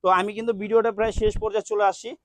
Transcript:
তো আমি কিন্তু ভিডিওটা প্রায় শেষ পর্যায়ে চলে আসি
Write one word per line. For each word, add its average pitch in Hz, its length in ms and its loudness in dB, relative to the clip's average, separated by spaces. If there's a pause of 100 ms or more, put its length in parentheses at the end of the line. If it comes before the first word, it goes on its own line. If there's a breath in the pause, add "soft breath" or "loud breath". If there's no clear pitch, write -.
তো 185 60 0
আমি 185 260 2
কিন্তু 226 200 -4
ভিডিওটা 214 380 2
প্রায় 208 200 -2
শেষ 214 260 0
পর্যায়ে 214 240 -2
চলে 415 220 0
আসি 392 420 0